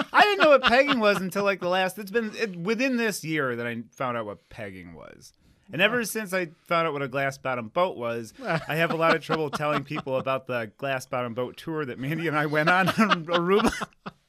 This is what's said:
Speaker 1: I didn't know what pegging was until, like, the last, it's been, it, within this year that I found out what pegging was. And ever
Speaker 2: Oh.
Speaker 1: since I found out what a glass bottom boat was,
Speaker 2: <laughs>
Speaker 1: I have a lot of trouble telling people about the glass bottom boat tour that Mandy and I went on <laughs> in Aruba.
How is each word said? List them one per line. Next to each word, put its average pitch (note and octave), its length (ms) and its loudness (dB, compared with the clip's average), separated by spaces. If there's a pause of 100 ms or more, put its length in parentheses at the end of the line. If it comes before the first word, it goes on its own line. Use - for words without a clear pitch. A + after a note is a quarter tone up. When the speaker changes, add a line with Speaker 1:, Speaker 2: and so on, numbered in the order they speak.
(120)
Speaker 1:
I C4 80 6
didn't G4+ 240 6
know D#4 60 8
what C4+ 140 8
pegging B3+ 360 4
was G#3 160 4
until, F#3+ 280 -4
like, G3 160 0
the F3 100 -4
last, F#3 280 0
it's G3+ 120 -12
been, A3 280 -2
it, G#3+ 160 -4
within A3+ 440 0
this A3 260 -2
year D3 320 0
that A#2+ 100 -4
I A#2 160 -6 (100)
found B2 260 -4
out A2 80 -4
what G2+ 240 -12
pegging F#2 420 -14
was. G1+ 400 -20 (400)
And D3+ 80 -6
ever A3 200 4
Speaker 2:
Oh. A#3 40 -2
Speaker 1:
since G#3 300 -6
I F#3 140 -2 (180)
found E3 200 2
out D#3+ 60 0
what C#3+ 80 -4
a C#3+ 80 -2
glass C#3 300 -2
bottom B2 300 -4
boat F3 280 0
was, A#2 420 -6
Speaker 2:
<laughs> C#4 80 -14
Speaker 1:
I - 300 -2
have E3 140 2
a D#3+ 60 -2
lot E3 200 4
of D#3+ 60 -6
trouble D#3+ 260 -2
telling D3 360 -2
people C#3 340 -4
about C3 280 -2
the A#2 300 -4
glass C3+ 300 -4
bottom B2 260 -4
boat A2+ 240 -6
tour D#3 300 -6
that A#2 120 -10
Mandy D#3+ 300 -4
and D3 80 -2
I D3+ 80 2
went D3+ 240 2
on F3+ 200 4
<laughs> - 100 -2
in G3 260 2
Aruba. F3 480 2 (560)